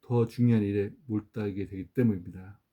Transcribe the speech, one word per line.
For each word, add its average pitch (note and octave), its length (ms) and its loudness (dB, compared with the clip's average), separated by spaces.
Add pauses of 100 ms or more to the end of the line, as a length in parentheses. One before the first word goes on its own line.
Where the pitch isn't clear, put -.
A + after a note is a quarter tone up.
더 A#2 260 2
중요한 A#2 360 4
일에 G2+ 280 0 (160)
몰두하게 G#2 580 -4
되기 F#2 220 -10
때문입니다. F#2+ 720 -2 (140)